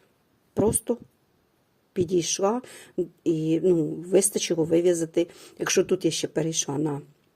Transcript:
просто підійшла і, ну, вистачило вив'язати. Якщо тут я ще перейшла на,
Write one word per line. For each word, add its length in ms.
просто 440
підійшла 680
і, 380
ну, 240
вистачило 760
вив'язати. 640
Якщо 260
тут 200
я 60
ще 180
перейшла 500
на, 220